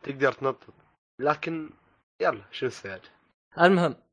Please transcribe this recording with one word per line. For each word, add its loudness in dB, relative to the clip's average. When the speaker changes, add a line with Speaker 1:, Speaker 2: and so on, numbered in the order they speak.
Speaker 1:
تقدر 0
تنطط. -6
لكن -4
يلا، 0
شو -4
السياج؟ -10
Speaker 2:
المهم، 6